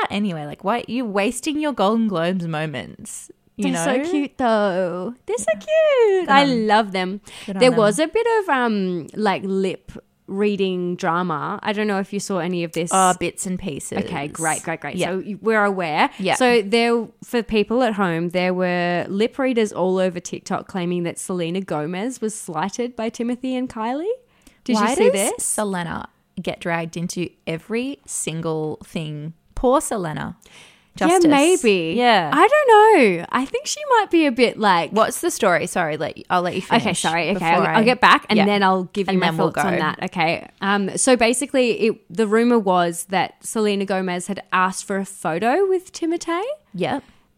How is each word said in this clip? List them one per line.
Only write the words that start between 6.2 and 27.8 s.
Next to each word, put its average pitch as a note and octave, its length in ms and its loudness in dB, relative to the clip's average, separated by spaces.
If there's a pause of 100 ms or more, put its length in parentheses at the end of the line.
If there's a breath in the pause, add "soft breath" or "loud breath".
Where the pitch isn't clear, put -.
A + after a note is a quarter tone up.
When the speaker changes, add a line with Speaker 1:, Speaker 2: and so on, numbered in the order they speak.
Speaker 1:
Good - 20 -2
Speaker 2:
I C#4 140 6
Speaker 1:
on C#4+ 60 2
them. A#3 180 0
Speaker 2:
love G#3+ 260 2
them. F#3+ 280 -4 (260 loud breath)
Speaker 1:
Good G3 100 -8
on G3 40 -6
Speaker 2:
There B3+ 100 6
Speaker 1:
them. B3 80 2
Speaker 2:
was G#3 200 4
a D#4+ 80 2
bit A4 200 -2 (160)
of, F#4+ 60 -6
um, G#3 640 0
like, G3 300 -2
lip F#3+ 480 -4 (340)
reading F#3+ 680 -2
drama. E3+ 680 -2
I G#3+ 100 -2
don't G#3+ 160 -2
know G3+ 100 0
if G3 140 -6
you G3+ 80 -6
saw F#3+ 180 -4
any F3 260 -2
of E3 80 -8
this. E3 220 -4
Speaker 1:
Oh, F#3 240 4
bits - 280 -6
and F#3 120 -4
pieces. - 400 -8
Speaker 2:
Okay, C#3+ 300 -6
great, D#3 340 -2
great, E3 180 -6
great. - 160 -10
Speaker 1:
Yeah. E3 120 -2
Speaker 2:
So F#3 180 -4
y-, G3+ 160 -8
we're G#3+ 220 2
aware. F#3 440 0 (100)
Speaker 1:
Yeah. F3+ 180 0
Speaker 2:
So A#3+ 260 4
there, A#3 460 0 (160)
for A#3+ 180 -2
people A3 400 0
at A3+ 120 2
home, F3 360 -2
there F3+ 240 0
were F3 540 0
lip A3 300 -2
readers A#3 340 0
all F#3 260 0
over F#3 220 0
TikTok - 480 -8
claiming F3 340 -4
that E3+ 160 -6
Selena F3+ 420 -4
Gomez F3+ 600 -6
was A3 140 -6
slighted G3 600 -6
by A3 140 -6
Timothy B3 480 -6
and B3+ 120 -4
Kylie. B3+ 380 -6 (560 soft breath)
Did A#3 140 0
Speaker 1:
Why G#3+ 140 2
Speaker 2:
you C#4 60 0
see - 140 4
Speaker 1:
does - 20 -2 (200)
Speaker 2:
this? - 120 -8
Speaker 1:
Selena F3+ 640 -4 (320)
get - 200 -8
dragged E3 360 -4
into F3 320 -6 (180)
every A3+ 600 -6